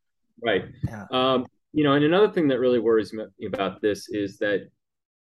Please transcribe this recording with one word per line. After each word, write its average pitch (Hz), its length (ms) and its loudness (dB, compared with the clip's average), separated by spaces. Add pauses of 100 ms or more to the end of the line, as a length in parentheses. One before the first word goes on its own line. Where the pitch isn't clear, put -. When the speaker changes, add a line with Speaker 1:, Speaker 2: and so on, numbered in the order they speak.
(440)
Speaker 1:
Right. 104 220 0 (220)
Speaker 2:
Yeah. 104 220 -12
Speaker 1:
Um, 127 380 0 (260)
you 151 100 0
know, 139 100 4
and 147 120 4
another 190 260 4
thing 165 180 0
that 127 100 0
really 123 180 2
worries 110 360 2
me 107 120 -10 (220)
about 95 340 -6
this 104 280 -2
is 101 300 -6
that 104 300 -2 (600)